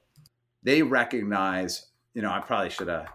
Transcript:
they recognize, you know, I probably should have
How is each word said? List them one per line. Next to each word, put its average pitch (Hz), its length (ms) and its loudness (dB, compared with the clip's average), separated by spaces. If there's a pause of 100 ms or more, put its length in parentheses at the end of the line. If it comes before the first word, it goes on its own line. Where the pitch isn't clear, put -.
(640)
they 143 200 6
recognize, 101 1040 0 (260)
you 117 80 -8
know, 104 100 -2
I 95 100 -2
probably 101 280 -2
should 85 200 -6
have 80 260 -4